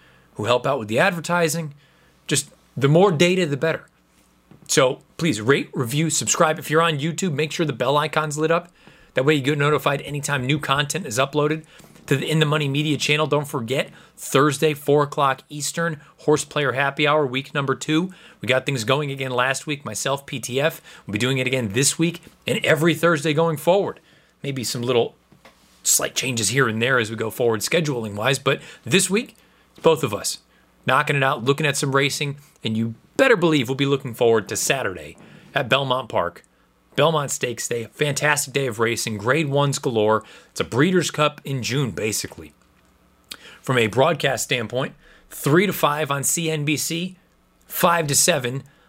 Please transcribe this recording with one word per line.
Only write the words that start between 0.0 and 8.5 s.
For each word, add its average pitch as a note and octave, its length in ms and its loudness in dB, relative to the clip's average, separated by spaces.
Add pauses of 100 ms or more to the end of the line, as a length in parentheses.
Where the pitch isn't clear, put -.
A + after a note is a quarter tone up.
who G#2+ 100 -4
help B2 220 2
out C#3 100 0
with G#2+ 120 -8
the A2+ 100 0
advertising. E3+ 760 0 (540)
Just - 240 -2 (240)
the C3 120 2
more F3 240 6
data, F3 360 2
the C#3 100 -2
better. D#3 300 -4 (800)
So C#3 340 2 (160)
please C3 240 0
rate, C#3+ 320 2
review, C#3+ 380 -2
subscribe. D#3 480 0
If C#3+ 100 -12
you're D#3 140 2
on E3 160 0
YouTube, D#3+ 340 -4
make D3+ 180 -2
sure E3+ 140 -2
the C#3+ 80 -4
bell B2 240 0
icon's D3+ 400 -2
lit D#3 140 2